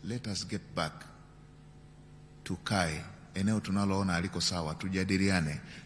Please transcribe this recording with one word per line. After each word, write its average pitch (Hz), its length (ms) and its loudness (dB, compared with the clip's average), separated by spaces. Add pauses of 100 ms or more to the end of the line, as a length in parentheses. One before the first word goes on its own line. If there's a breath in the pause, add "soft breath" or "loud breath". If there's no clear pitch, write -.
"Let 117 240 -6
us 92 200 -4
get 101 140 -4 (140)
back." 80 300 -2 (1400)
Tukae, 85 640 0 (280)
eneo 104 260 2
tunaloona 98 540 2
haliko 87 280 0
sawa, 82 340 0
tujadiliane, 95 880 2 (240 loud breath)